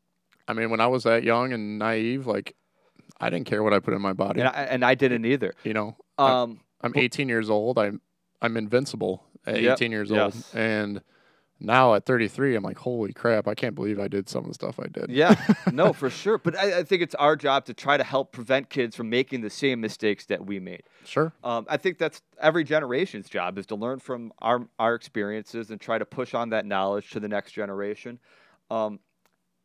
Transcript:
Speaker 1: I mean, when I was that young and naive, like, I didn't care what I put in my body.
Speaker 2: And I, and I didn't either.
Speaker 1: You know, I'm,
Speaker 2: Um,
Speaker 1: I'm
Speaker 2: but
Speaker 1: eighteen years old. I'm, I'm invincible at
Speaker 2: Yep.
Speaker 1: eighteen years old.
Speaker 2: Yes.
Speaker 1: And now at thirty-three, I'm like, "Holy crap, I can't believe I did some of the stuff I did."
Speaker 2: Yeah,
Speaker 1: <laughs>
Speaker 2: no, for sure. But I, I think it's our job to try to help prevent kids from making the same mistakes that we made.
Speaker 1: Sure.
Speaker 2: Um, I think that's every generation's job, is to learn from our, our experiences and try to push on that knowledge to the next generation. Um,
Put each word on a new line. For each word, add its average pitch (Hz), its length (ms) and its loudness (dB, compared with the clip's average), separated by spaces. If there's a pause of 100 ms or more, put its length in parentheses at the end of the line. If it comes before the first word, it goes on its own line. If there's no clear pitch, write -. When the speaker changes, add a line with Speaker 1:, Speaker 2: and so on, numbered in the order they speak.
(480)
Speaker 1:
I 123 40 -2
mean, 113 180 -2
when 110 100 2
I 113 60 6
was 127 180 2
that 117 200 4
young 120 280 2
and 107 260 -6
naive, 113 480 -2
like, 101 280 -2 (640)
I 117 100 -2
didn't 87 160 -4
care 107 160 0
what 107 120 4
I 98 60 6
put 117 140 0
in 104 80 -2
my 98 100 0
body. 98 280 0
Speaker 2:
And 127 80 4
I, 127 40 4 (120)
and 127 200 0
I 127 100 6
didn't 123 300 2
either. 120 300 0 (100)
Speaker 1:
You 110 100 -2
know, 107 220 -4 (220)
I'm, 135 140 6
Speaker 2:
Um, 120 280 0 (220)
Speaker 1:
I'm 120 100 -2
Speaker 2:
but 135 100 2
Speaker 1:
eighteen 131 260 0
years 113 200 0
old. 110 300 2
I'm, 104 220 0 (420)
I'm 117 140 0
invincible 110 680 -2 (220)
at 110 140 0
Speaker 2:
Yep. 120 120 6
Speaker 1:
eighteen 123 180 2
years 107 220 -4
old. 104 220 2
Speaker 2:
Yes. 117 200 -16
Speaker 1:
And 107 460 0 (580)
now 120 360 6
at 101 100 2
thirty-three, 127 500 2
I'm 107 80 0
like, - 160 -8
"Holy 117 360 -4
crap, 113 340 2
I 107 60 -2
can't 113 200 -4
believe 104 240 -2
I 101 100 -4
did 98 200 -4
some - 160 -6
of - 40 -10
the - 60 -10
stuff - 240 -8
I - 100 -8
did." - 200 -6
Speaker 2:
Yeah, 151 260 4 (220)
Speaker 1:
<laughs> - 160 -2
Speaker 2:
no, 160 220 2
for 135 160 -4
sure. 214 260 -2
But 165 220 -6
I, 185 220 0
I - 20 -2
think 175 180 -2
it's 170 140 -4
our 143 220 4
job 139 300 0
to 120 80 -12
try 139 220 2
to 135 80 0
help 135 280 -2
prevent 131 360 -2
kids 120 260 -2
from 117 140 -8
making 127 320 0
the 110 100 -6
same 127 300 -2
mistakes 107 460 -2
that 98 180 -4
we 98 160 -8
made. 92 220 -12 (240)
Speaker 1:
Sure. 156 260 0 (100)
Speaker 2:
Um, 117 280 -4
I 147 80 0
think 180 180 -2
that's 160 240 -4 (220)
every 160 220 4
generation's 143 640 -2
job, 90 260 -4
is 98 100 -6
to 107 100 -6
learn 120 240 -6
from 120 300 -10 (100)
our, 120 280 0 (100)
our 117 160 2
experiences 107 760 -8
and 107 100 -12
try 117 160 -2
to 107 80 -4
push - 300 -6
on 117 160 -4
that 110 160 -2
knowledge 101 440 -2
to 110 100 -8
the 104 80 -6
next 104 240 -6
generation. 104 640 -8 (520)
Um, 107 300 -2 (640)